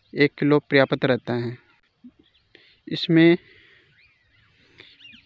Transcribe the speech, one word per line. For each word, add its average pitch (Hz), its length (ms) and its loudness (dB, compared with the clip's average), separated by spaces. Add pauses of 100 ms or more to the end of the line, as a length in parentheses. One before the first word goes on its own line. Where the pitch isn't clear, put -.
(140)
एक 147 240 0
किलो 147 200 0
पर्याप्त 139 460 0
रहता 123 300 -4
है। 120 240 -8 (1300)
इसमें 165 500 2 (1900)